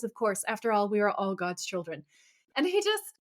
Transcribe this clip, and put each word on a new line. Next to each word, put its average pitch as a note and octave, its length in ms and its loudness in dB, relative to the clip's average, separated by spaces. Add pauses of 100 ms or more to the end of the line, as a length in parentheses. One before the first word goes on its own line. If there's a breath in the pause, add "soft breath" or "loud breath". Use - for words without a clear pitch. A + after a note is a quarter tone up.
Of A#3 100 -6
course, G#3 340 -2
after A3+ 240 -2
all, G#3 180 2
we G#3 100 0
are G#3 120 4
all G3 240 -2
God's F3+ 300 -6
children. E3 380 -8 (520 soft breath)
And C#4+ 100 2
he F4+ 160 4
just G#4 320 2 (140)